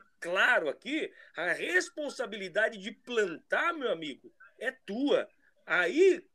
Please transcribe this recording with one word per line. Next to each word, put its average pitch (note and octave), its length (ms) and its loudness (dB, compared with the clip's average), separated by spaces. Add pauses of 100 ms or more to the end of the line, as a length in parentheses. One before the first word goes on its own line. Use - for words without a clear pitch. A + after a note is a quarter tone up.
(200)
claro G3 500 2
aqui, B3 400 -6 (280)
a E3 160 0
responsabilidade A3 1200 -2
de G3 140 -10
plantar, A3+ 840 -2
meu C4+ 160 -4
amigo, D#3+ 420 -8 (280)
é B3+ 120 -6 (140)
tua. G3+ 420 0 (380)
Aí, G3 560 4 (140)